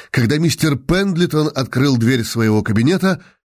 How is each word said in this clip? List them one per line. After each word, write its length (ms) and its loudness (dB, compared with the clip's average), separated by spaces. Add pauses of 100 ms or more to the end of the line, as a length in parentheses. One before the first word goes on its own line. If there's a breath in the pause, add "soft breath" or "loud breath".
когда 280 0
мистер 400 0
Пендлетон 760 -2
открыл 440 0
дверь 260 0
своего 400 0
кабинета, 600 0 (300 loud breath)